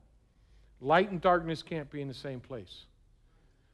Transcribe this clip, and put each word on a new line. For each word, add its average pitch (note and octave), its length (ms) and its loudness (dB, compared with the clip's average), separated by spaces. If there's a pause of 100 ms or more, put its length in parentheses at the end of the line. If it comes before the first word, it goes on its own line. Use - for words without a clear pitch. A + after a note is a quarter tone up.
(800)
Light E3+ 280 4
and F3+ 120 -6
darkness E3 420 2
can't D3+ 260 -8
be D3 120 -8
in C#3 80 -6
the B2+ 40 -8
same C3 280 -10
place. - 440 -14 (880)